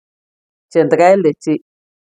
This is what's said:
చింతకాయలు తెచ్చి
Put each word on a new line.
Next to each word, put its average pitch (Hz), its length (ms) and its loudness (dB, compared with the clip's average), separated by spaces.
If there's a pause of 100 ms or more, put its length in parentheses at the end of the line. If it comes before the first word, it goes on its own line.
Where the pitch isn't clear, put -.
(720)
చింతకాయలు 170 560 0
తెచ్చి 151 260 -6 (500)